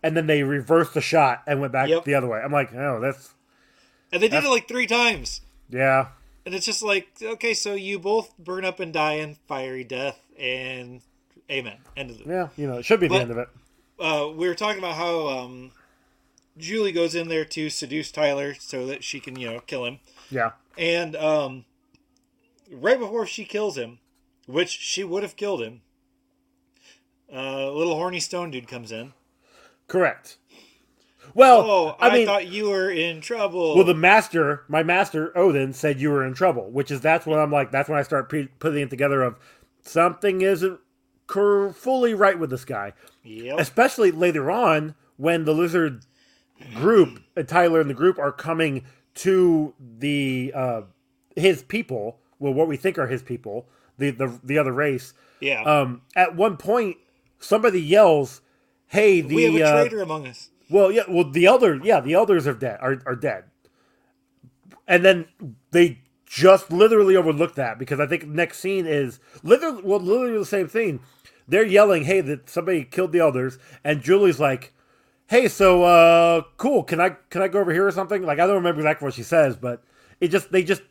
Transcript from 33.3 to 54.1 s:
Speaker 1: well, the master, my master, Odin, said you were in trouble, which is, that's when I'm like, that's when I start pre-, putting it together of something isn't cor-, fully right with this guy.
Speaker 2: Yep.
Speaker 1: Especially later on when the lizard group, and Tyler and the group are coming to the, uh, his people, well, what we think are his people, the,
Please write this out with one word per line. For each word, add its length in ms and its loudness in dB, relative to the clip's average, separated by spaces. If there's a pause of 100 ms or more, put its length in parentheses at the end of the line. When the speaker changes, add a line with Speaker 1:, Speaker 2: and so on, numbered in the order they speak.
Speaker 1:
well, 80 8
the 100 2
master, 720 2
my 140 -2
master, 560 -2
Odin, 340 2
said 280 -4
you 100 0
were 160 0
in 80 -8
trouble, 360 0
which 200 -4
is, 100 -6
that's 260 0
when 120 0
I'm 140 0
like, 180 0
that's 180 -2
when 100 -2
I 40 -2
start 260 -4
pre-, 200 -6 (100)
putting 240 -4
it 80 -8
together 320 -2
of 140 -4 (460)
something 600 -2
isn't 380 -2 (480)
cor-, 440 0
fully 420 0
right 240 2
with 120 -6
this 140 -8
guy. 300 -10 (280)
Speaker 2:
Yep. 380 -8
Speaker 1:
Especially 500 2
later 400 -2
on 440 0 (220)
when 280 -2
the 100 2
lizard 500 -2 (720)
group, 480 2 (140)
and 120 -6
Tyler 320 2
and 80 0
the 60 -6
group 240 0
are 140 -2
coming 520 -4 (300)
to 600 2 (240)
the, 560 -4
uh, 280 -4 (540)
his 260 2
people, 560 -8 (220)
well, 120 -2
what 140 2
we 100 -6
think 220 -4
are 80 -2
his 160 -6
people, 460 -12 (300)
the, 120 -2